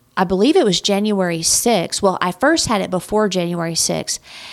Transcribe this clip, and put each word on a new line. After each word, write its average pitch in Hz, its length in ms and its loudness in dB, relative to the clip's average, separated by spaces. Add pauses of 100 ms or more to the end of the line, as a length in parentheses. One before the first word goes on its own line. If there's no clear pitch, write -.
(160)
I 190 80 0
believe 196 320 4
it 359 80 6
was 185 160 2
January 196 640 0
sixth. - 600 0
Well, 190 180 2
I 180 120 -4
first 311 340 2
had 214 140 0
it 180 100 -4
before 208 380 0
January 170 460 -4
sixth, - 440 -4 (340)